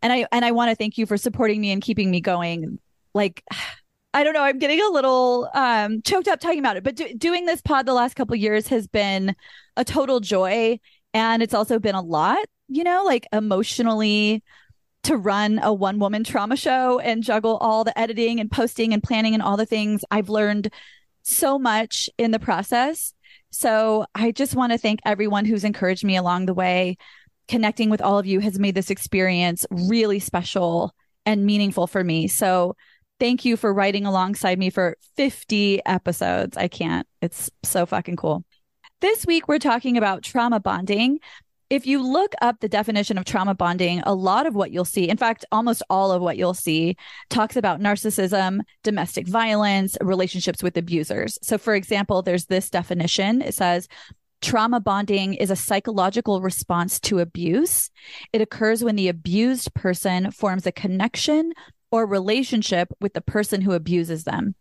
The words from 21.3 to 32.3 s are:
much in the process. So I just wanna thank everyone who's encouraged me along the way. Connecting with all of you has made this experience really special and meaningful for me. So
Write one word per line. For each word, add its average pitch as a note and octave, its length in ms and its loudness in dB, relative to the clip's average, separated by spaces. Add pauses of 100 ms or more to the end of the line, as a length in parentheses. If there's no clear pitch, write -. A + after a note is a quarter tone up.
much A3+ 580 0
in A#3 140 0
the A3 80 2
process. A#3+ 760 0 (380)
So A3 540 2 (100)
I A3+ 160 2
just C4 240 -2
wanna A#3+ 240 2
thank G#3+ 260 0
everyone G#3 420 0
who's G#3+ 180 2
encouraged F#3+ 400 0
me G3 120 2
along F3+ 300 0
the F#3 80 0
way. F3+ 420 0 (520)
Connecting A3 420 0
with G#3 100 2
all G3+ 180 2
of G3 80 -2
you F#3+ 140 2
has G3 180 -2
made G3 160 2
this F#3+ 160 -2
experience F3+ 800 0
really G#3 480 2
special F3+ 720 -2 (320)
and G#3 220 2
meaningful G3+ 400 2
for F#3+ 160 -2
me. E3 240 0
So F#3 480 2 (460)